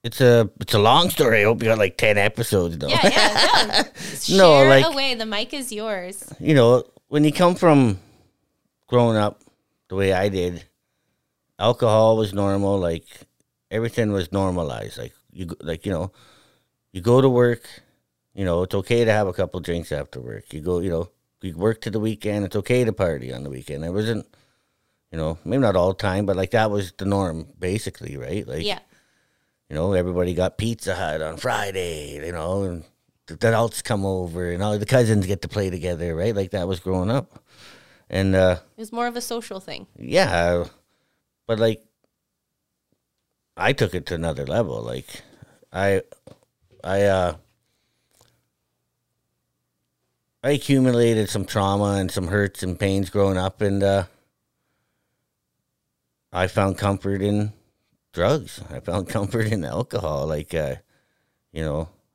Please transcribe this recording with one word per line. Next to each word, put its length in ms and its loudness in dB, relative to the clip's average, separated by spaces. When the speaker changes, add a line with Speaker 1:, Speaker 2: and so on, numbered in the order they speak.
Speaker 1:
it's 180 -6
a, 280 6
it's 160 -2
a 40 4
long 300 6
story. 320 2
I 40 4
hope 180 2
you 60 2
got, 100 2
like, 180 2
ten 200 4
episodes, 600 0
though. 120 -6
Speaker 2:
Yeah, 100 0
yeah, 760 2
Speaker 1:
<laughs> 320 -8
Speaker 2:
no. 80 4
Speaker 1:
No, 240 10
Speaker 2:
Share 80 8
Speaker 1:
like, 160 8
Speaker 2:
away. 300 -2
The 100 -6
mic 280 -6
is 180 -8
yours. 680 -8
Speaker 1:
you 140 2
know, 300 6
when 160 2
you 80 4
come 240 4
from 440 6
growing 300 4
up 240 0
the 60 -8
way 180 2
I 160 2
did, 340 -4
alcohol 600 4
was 160 -2
normal. 440 0
Like, 280 -2
everything 400 -2
was 200 -2
normalized. 680 -4
Like, 140 -12
you 140 -10
go, 140 -10
like, 260 -8
you 40 -2
know, 200 -4
you 100 -10
go 180 4
to 80 6
work, 400 2
you 100 -4
know, 160 0
it's 140 -4
okay 300 0
to 60 4
have 160 2
a 60 -4
couple 260 -4
drinks 320 -6
after 300 -8
work. 320 -14
You 80 -10
go, 200 -2
you 100 -4
know, 180 -4
you 160 -10
work 240 -2
to 80 -8
the 100 -4
weekend, 460 -4
it's 120 -10
okay 280 0
to 80 -2
party 400 -4
on 100 -12
the 60 -10
weekend. 340 -10
It 80 -6
wasn't, 360 -4
you 60 -10
know, 260 -4
maybe 180 0
not 140 2
all 180 4
the 20 -4
time, 320 -2
but, 80 0
like, 160 -4
that 180 2
was 220 -4
the 140 -12
norm, 420 -2
basically, 600 -8
right? 300 -8
Like, 180 -8
Speaker 2:
Yeah. 140 -4
Speaker 1:
you 60 -12
know, 180 -2
everybody 400 0
got 240 -2
Pizza 380 -4
Hut 260 -6
on 160 -8
Friday, 880 -6
you 60 -8
know, 320 -4
and 200 -8
the 60 -16
adults 340 0
come 240 -4
over 460 -4
and 120 -4
all 140 -2
the 80 -4
cousins 400 4
get 160 -4
to 60 -12
play 220 -2
together, 460 -4
right? 200 -2
Like, 160 -2
that 160 -4
was 120 -4
growing 320 -2
up. 280 -4
And, 260 0
uh, 220 4
Speaker 2:
It 40 -16
was 120 -14
more 140 -4
of 80 -8
a 60 -8
social 380 -10
thing. 280 -14
Speaker 1:
Yeah. 680 2
But, 120 -2
like, 240 0
I 160 0
took 200 -2
it 140 -6
to 80 -6
another 300 -4
level. 360 -4
Like, 260 -10
I, 280 0
I, 200 0
uh, 320 2
I 80 0
accumulated 800 2
some 160 -4
trauma 500 0
and 160 -2
some 160 -4
hurts 340 -2
and 180 -4
pains 300 -2
growing 280 2
up, 240 -2
and, 200 0
uh, 220 2
I 160 0
found 300 0
comfort 460 -2
in 300 -2
drugs. 560 -2
I 120 -12
found 280 -4
<laughs> 80 -6
comfort 300 -2
in 180 -2
alcohol. 640 -4
Like, 260 -6
uh, 220 -4
you 120 -8
know 260 -4